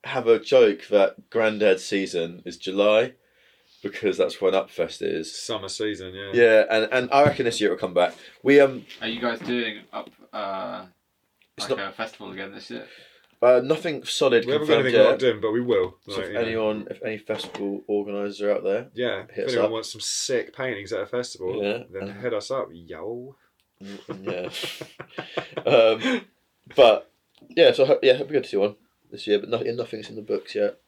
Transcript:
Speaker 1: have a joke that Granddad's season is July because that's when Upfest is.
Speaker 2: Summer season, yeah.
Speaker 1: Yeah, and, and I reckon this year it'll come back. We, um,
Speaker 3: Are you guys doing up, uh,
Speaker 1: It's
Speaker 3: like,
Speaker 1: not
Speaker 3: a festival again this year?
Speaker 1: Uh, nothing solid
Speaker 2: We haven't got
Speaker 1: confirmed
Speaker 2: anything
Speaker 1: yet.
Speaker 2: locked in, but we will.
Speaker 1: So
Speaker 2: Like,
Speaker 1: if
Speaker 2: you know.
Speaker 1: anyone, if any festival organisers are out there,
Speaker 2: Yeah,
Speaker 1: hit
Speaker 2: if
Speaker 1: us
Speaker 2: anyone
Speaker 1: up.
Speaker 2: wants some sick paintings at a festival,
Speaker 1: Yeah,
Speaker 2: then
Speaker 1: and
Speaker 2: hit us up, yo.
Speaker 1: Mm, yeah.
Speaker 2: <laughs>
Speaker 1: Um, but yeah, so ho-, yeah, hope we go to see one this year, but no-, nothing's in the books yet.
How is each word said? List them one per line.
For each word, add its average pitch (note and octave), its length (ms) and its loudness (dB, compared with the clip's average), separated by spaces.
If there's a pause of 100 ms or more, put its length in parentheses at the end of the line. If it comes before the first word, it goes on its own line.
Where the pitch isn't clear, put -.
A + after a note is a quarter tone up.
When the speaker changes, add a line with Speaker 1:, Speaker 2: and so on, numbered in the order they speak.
Speaker 1:
have B2 220 -6
a A2+ 120 6
joke A2+ 480 4
that G2 420 2
Granddad's G#2+ 540 2
season F2+ 600 -4
is F2 120 -12
July G#2 560 2 (680)
because G2 340 -4
that's - 240 -2
when F#2 120 2
Upfest - 480 -4
is. E2 360 -6
Speaker 2:
Summer G2+ 320 -8
season, F#2 440 -8
yeah. G2 200 -12
Speaker 1:
Yeah, A2 360 6
and, A2 220 0
and B2 200 -2
I C#3 120 6
reckon C#3+ 200 2
this A#2 160 -2
year G2+ 140 0
it'll F2+ 80 -8
come F2+ 120 -6
back. F2 200 2 (280)
We, C#3 200 6
um, C3 240 0 (160)
Speaker 3:
Are A#2 80 -6
you A#2 100 -8
guys A#2 200 -4
doing A2+ 420 -6 (100)
up, A2 180 -12 (220)
uh, F#2+ 540 -8 (720)
Speaker 1:
It's - 120 -10
Speaker 3:
like, B2 100 -2
Speaker 1:
not G2 100 -8
Speaker 3:
a - 40 -16
festival G#2+ 380 -12
again G2 220 -12
this F#2+ 160 -18
year? A#2+ 160 -12 (540)
Speaker 1:
Uh, B2+ 240 6
nothing D3+ 400 -4
solid B2+ 440 2
Speaker 2:
We B2+ 60 -2
haven't D3+ 140 0
got D#3 100 6
Speaker 1:
confirmed C3+ 100 2
Speaker 2:
anything A#2 180 4
Speaker 1:
yet. - 60 6
Speaker 2:
locked - 100 0
in, A#2 200 2
but G#2+ 100 -2
we A#2 100 0
will. G2+ 360 0 (100)
Speaker 1:
So G2 60 -12
Speaker 2:
Like, F#2+ 80 -6
Speaker 1:
if F#2 80 -8
Speaker 2:
you G2 40 -10
know. A#2 60 -4
Speaker 1:
anyone, A2 500 -2
if - 140 -12
any G#2+ 160 -8
festival G2+ 680 -8
organisers G2+ 560 -4
are G2+ 100 0
out G2+ 120 0
there, G#2 320 -2
Speaker 2:
Yeah, G#2+ 360 -4
Speaker 1:
hit G#2 120 -8
Speaker 2:
if - 20 -4
Speaker 1:
us - 60 -4
Speaker 2:
anyone A#2 160 2
Speaker 1:
up. A2 60 0
Speaker 2:
wants A2+ 180 -8
some A2 100 -14
sick - 540 -6
paintings G#2 360 -8
at G2 100 -4
a G#2 40 -6
festival, G#2 580 -6
Speaker 1:
Yeah, A2 280 -4
Speaker 2:
then F#2+ 180 -10
Speaker 1:
and G2+ 100 -16
Speaker 2:
hit A#2+ 140 -4
us G#2 160 -6
up, C3 220 -6
yo. F2 640 -14 (480)
Speaker 1:
Mm, G2 400 -16 (1400)
yeah. - 40 -
Speaker 2:
<laughs> - 0 - (400)
Speaker 1:
Um, A3+ 100 -2 (540)
but A#2 360 6 (440)
yeah, D#3 180 8
so C3 120 4
ho-, C3+ 160 4
yeah, B2+ 120 6
hope C3+ 160 0
we D3+ 40 -10
go C3+ 80 2
to - 80 -12
see - 80 -2
one G#2 180 0 (360)
this - 160 -14
year, G#2 100 4
but - 120 0
no-, A#2 120 -2
nothing's A2+ 480 -8
in G#2+ 60 -16
the G#2+ 80 -12
books - 320 -6
yet. G#2 320 -2